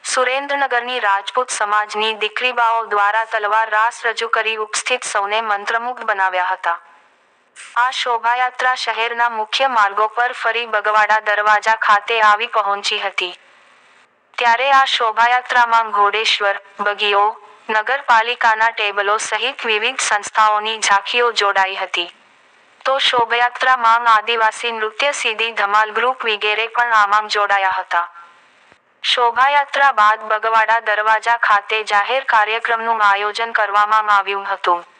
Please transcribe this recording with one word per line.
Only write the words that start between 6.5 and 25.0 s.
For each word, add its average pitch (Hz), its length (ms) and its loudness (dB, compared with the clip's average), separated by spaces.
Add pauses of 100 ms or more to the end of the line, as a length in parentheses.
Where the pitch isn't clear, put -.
હતા. 175 260 -4 (960)
આ 247 160 2
શોભાયાત્રા 247 840 -2
શહેરના 233 540 -2
મુખ્ય 226 400 -2
માર્ગો 214 400 2
પર 247 240 -2
ફરી 233 340 -4
બગવાડા 214 580 0
દરવાજા 214 600 2
ખાતે 220 340 2
આવી 214 360 4
પહોંચી 202 420 -2
હતી. 185 340 -6 (1040)
ત્યારે 240 340 2
આ 269 140 6
શોભાયાત્રામાં 233 1040 2
ઘોડેશ્વર, 208 640 0 (220)
બગીઓ, 208 460 2 (440)
નગરપાલિકાના 226 1000 2
ટેબલો 208 480 -2
સહિત 226 460 -6
વિવિધ 226 360 -2
સંસ્થાઓની 214 800 0
ઝાંખીઓ 208 520 0
જોડાઈ 196 500 0
હતી. 175 280 -6 (760)
તો 269 140 0
શોભાયાત્રામાં 240 1120 2
આદિવાસી 220 580 0
નૃત્ય 220 420 -2